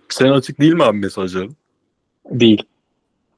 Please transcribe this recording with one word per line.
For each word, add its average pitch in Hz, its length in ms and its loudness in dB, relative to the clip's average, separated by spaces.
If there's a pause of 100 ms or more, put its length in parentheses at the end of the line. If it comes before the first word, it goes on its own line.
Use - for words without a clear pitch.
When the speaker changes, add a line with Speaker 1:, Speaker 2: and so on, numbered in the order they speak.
Speaker 1:
Sen 135 220 2
açık 139 300 -2
değil 156 120 4
mi 170 100 0
abi 107 160 2
mesajların? 95 580 -8 (760)
Speaker 2:
Değil. 117 320 2 (760)